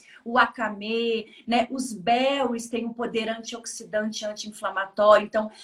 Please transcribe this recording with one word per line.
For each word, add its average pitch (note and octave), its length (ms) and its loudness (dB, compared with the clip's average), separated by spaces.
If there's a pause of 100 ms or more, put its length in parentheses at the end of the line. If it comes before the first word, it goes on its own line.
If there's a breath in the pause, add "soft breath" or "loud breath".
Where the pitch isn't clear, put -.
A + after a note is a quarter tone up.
(240 soft breath)
o A#3 100 -6
wakame, A3+ 1120 0
né? A#3+ 240 2
Os B3+ 220 -6
berries A#3+ 800 2
têm A#3 160 -4
um A3+ 80 -6
poder A3 340 -2
antioxidante, A3 960 -6
anti-inflamatório. G#3 1040 2
Então, G#3+ 260 -2 (120)